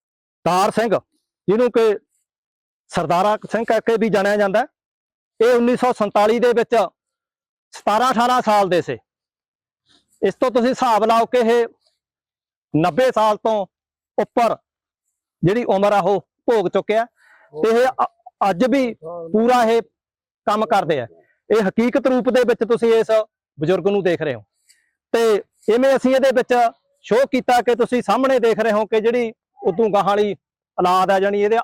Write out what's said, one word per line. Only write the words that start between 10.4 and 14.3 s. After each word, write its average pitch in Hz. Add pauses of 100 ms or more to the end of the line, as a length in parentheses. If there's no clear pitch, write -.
ਤੁਸੀਂ 240
ਹਿਸਾਬ 226
ਲਾਓ 226
ਕਿ 247
ਇਹ 233 (1080)
ਨੱਬੇ 170
ਸਾਲ 214
ਤੋਂ 220 (600)
ਉੱਪਰ 220 (880)